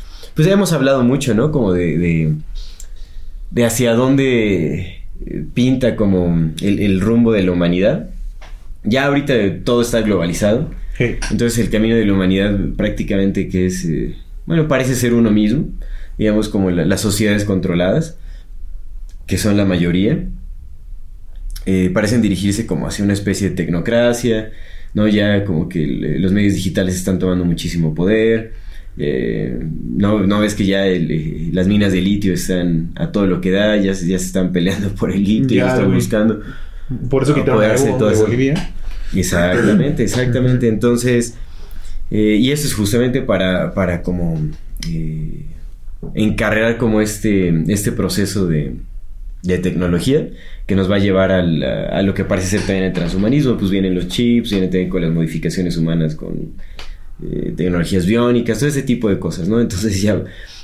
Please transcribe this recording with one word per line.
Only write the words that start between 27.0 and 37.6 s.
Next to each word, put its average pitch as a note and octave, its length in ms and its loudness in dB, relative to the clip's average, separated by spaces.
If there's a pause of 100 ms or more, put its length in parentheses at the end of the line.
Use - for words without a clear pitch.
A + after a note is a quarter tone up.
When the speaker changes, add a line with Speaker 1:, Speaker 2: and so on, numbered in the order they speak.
Speaker 1:
tomando F2+ 260 2
muchísimo E2 480 0
poder, A2 600 2 (440)
eh, A#1+ 640 -2 (360)
no, G2+ 300 2
no G#2 160 2
ves G#2 140 0
que G#2+ 100 0
ya G2 220 2
el, F2 240 0
eh, D#2+ 420 -4
las F#2 140 2
minas G#2 260 4
de F2+ 80 2
litio G2 320 2
están F2 640 0
a E2 160 -4
todo G2+ 160 2
lo F2 140 2
que F#2 100 0
da, G#2 260 2
ya G2 160 2
se, E2+ 140 -4
ya F#2 120 2
se - 60 -6
están F2+ 260 -2
peleando F#2 380 0
por - 220 -2
el G2 120 2
litio, B2+ 340 2
Speaker 2:
Ya, B2 80 2
Speaker 1:
lo B2 40 2
están B2 160 2
Speaker 2:
güey. F#2+ 120 2
Speaker 1:
buscando A2 440 2 (680)
Speaker 2:
Por C3 140 2
eso D3 120 4
quitaron B2 260 2